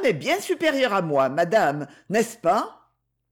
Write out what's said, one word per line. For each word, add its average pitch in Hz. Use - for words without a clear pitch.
est 254
bien 196
supérieur 285
à 196
moi, 143
madame, 156
n'est-ce 220
pas ? » « 226